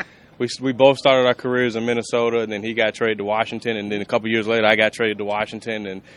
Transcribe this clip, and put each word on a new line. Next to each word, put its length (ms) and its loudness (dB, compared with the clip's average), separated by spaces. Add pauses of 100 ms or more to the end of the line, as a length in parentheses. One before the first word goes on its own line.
<laughs> 320 -20
we 80 0
s-, 140 -10
we 120 -2
both 260 6
started 300 4
our 60 2
careers 420 0
in 100 -2
Minnesota, 540 0
and 100 -4
then 140 -6
he 100 -6
got 200 0
traded 240 -2
to 60 -6
Washington, 520 -2
and 160 -8
then 80 -2
a 40 -8
couple 240 -2
years 200 0
later 180 2
I 80 6
got 180 2
traded 260 -2
to 60 -8
Washington, 600 -6
and 160 -10 (140)